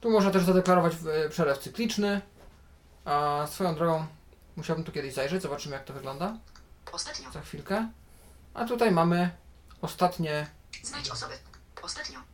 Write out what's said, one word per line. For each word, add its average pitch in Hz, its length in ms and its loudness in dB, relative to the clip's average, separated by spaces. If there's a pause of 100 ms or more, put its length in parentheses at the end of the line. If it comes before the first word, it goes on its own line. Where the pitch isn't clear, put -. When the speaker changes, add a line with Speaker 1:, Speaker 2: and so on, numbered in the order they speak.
Speaker 1:
Tu 233 100 0
można 196 200 6
też 180 140 4
zadeklarować 180 520 6
w-, 156 340 -2
przelew 143 280 2
cykliczny. 202 640 -2 (840)
A 147 460 0
swoją 180 240 0
drogą 160 320 2 (500)
musiałbym 160 280 -2
tu - 80 -10
kiedyś 139 220 -6
zajrzeć, 151 280 0
zobaczymy, 143 340 -6
jak 135 80 -10
to - 80 -14
wygląda. 139 440 -6 (560)
Speaker 2:
Ostatnio. 254 400 -10
Speaker 1:
Za 151 80 -10
chwilkę. 196 480 -4 (640)
A - 100 -2
tutaj 233 260 2
mamy 175 400 4 (520)
ostatnie 156 640 0 (360)
Speaker 2:
Znajdź 285 280 -8
osoby. - 240 -8 (480)
Ostatnio. 285 360 -10 (160)